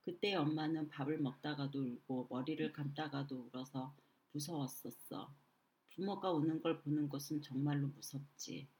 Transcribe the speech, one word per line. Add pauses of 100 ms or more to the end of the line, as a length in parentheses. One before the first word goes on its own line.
그때
엄마는
밥을
먹다가도
울고
머리를
감다가도
울어서 (380)
무서웠었어. (580)
부모가
우는
걸
보는
것은
정말로
무섭지. (120)